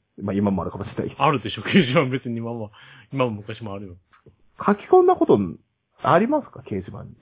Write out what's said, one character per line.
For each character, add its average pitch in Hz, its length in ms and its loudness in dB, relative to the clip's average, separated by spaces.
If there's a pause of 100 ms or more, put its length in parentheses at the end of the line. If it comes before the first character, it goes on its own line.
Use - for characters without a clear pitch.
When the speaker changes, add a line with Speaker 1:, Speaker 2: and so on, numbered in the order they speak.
(200)
Speaker 1:
ま 98 120 -4
あ、 - 20 0
今 101 160 2
も 95 120 0
あ - 20 -6
る 90 60 -8
か - 80 -10
も 101 60 -8
し - 40 -12
れ - 80 -16
な - 80 -4
い - 60 -6
け - 40 -14
ど。 - 80 -6
Speaker 2:
あ 147 80 4
る 131 120 0
で 110 80 -8
し - 80 -10
ょ、 104 40 -10
掲 - 100 -6
示 143 180 6
板 131 160 2
別 127 220 -6
に 117 100 -6
今 117 160 -6
も、 107 180 -10 (400)
今 135 140 0
も 117 60 -2
昔 107 300 -12
も 101 120 -10
あ 101 40 -10
る 101 100 -14
よ。 87 80 -18 (640)
Speaker 1:
書 202 160 0
き - 120 -10
込 370 160 6
ん 359 40 4
だ 359 100 6
こ 339 100 0
と 123 120 4 (640)
あ 143 160 4
り 220 80 2
ま 294 140 0
す - 80 -10
か？ - 120 -20
掲 - 80 -18 (140)
示 - 80 -14
板 - 140 -12
に。 110 180 -18